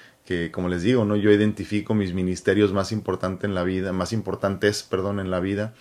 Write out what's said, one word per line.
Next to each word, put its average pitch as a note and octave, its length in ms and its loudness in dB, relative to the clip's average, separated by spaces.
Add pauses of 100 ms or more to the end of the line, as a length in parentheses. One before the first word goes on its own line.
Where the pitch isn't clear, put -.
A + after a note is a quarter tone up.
(260)
que, E2+ 260 -4
como F2+ 180 -4
les F2+ 120 -2
digo, A#2 240 2
¿no? G#2 100 0
Yo G#2 160 4
identifico G#2 640 2
mis G2 200 0
ministerios F#2 600 2
más F#2+ 180 -2
importante F#2+ 560 -4
en G2+ 80 -2
la F2+ 80 0
vida, F#2 300 -2
más F#2 200 -2
importantes, G2+ 720 -2
perdón, G2 360 -4
en F#2+ 120 -4
la F2+ 80 -2
vida, G2+ 420 -2